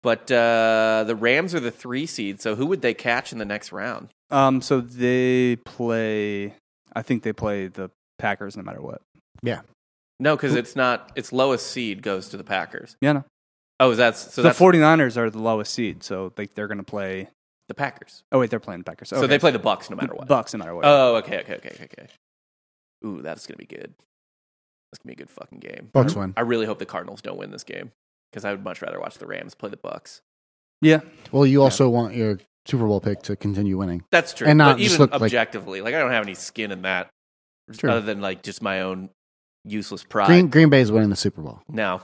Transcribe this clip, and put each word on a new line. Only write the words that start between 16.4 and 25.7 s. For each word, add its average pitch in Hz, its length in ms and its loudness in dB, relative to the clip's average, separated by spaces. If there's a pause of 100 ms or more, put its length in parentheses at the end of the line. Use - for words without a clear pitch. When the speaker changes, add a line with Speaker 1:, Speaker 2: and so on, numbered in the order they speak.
Speaker 2:
they're 104 220 -12
gonna 101 160 -10
play 98 440 -8 (400)
Speaker 1:
the - 60 -14
Packers. - 580 -10
Speaker 2:
Oh, 131 80 2
wait, 120 120 0
they're 113 80 -4
playing 90 220 -12
the - 40 -16
Packers. - 240 -16
Speaker 1:
So 98 80 -4
Speaker 2:
Okay. 143 100 0
Speaker 1:
they 143 120 4
play 156 120 4
the 117 80 -4
Bucks - 300 -4
no 95 80 -12
matter - 160 -6
Speaker 2:
The - 20 -12
Speaker 1:
what. - 120 -14
Speaker 2:
Bucks 120 260 2
no 110 60 -10
matter 85 160 -12
what. 87 100 -2
Speaker 1:
Oh, 135 320 6
okay, 104 240 -6
okay, - 140 -12
okay, - 180 -16
okay, - 100 -20 (160)
okay. - 80 -20 (960)
Ooh, 92 160 -10
that's 78 260 -12
gonna - 100 -18
be - 80 -20
good. - 280 -18 (1000)
That's - 120 -20
gonna - 120 -20
be - 60 -20
a - 40 -18
good - 60 -20
fucking - 280 -20
game. - 320 -20